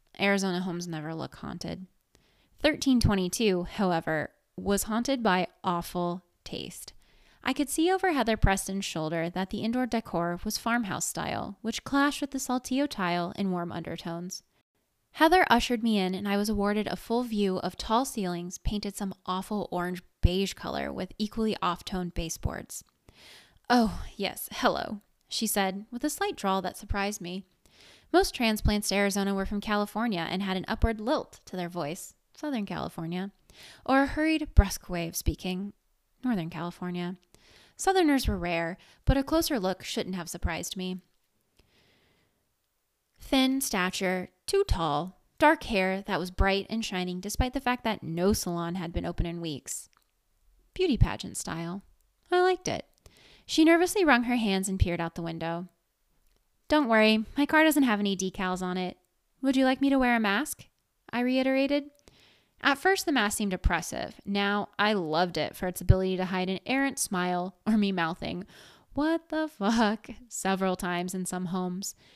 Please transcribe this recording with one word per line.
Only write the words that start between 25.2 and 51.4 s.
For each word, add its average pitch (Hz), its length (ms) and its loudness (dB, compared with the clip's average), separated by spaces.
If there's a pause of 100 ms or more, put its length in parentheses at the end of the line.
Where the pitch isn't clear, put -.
she - 180 -4
said, 196 460 -2
with 240 140 -4
a 302 40 -2
slight 403 280 -4
drawl 190 240 0
that - 160 -6
surprised 208 420 -4
me. 180 240 -8 (680)
Most 370 200 4
transplants 214 560 2
to 190 60 0
Arizona 196 400 2
were 190 100 -2
from 202 140 -4
California 208 720 -2
and 190 120 -2
had 190 140 -2
an 185 120 -4
upward 226 340 0
lilt - 440 -4
to - 120 -10
their 175 120 -4
voice, 175 440 -8 (220)
Southern 262 300 -4
California, 175 640 -6 (540)
or 269 180 4
a 277 40 0
hurried, 311 480 -2
brusque - 320 6
way 170 200 -4
of 175 80 -10
speaking, 185 580 -4 (500)
Northern 190 260 -2
California. 175 680 -6 (580)
Southerners 339 520 4
were - 100 2
rare, 170 400 -2 (260)
but 269 140 6
a 269 60 2
closer 311 360 0
look 185 240 -2
shouldn't - 320 -6
have 170 140 -8
surprised 175 480 -6
me. 185 240 -4 (2250)
Thin 262 420 2
stature, 185 680 -2 (160)
too 403 220 2
tall, 165 520 0 (200)
dark - 240 6
hair 190 400 0
that 196 160 -2
was 180 100 -4
bright 196 400 2
and 220 160 -4
shining 180 340 -4
despite 254 340 -2
the - 80 -4
fact 247 220 -2
that 220 200 -2
no 170 280 2
salon 170 440 -2
had 170 180 -6
been 170 120 -4
open 170 200 0
in 170 160 -8
weeks. - 480 -8 (840)
Beauty 339 240 2
pageant - 400 2
style. 165 440 -8 (500)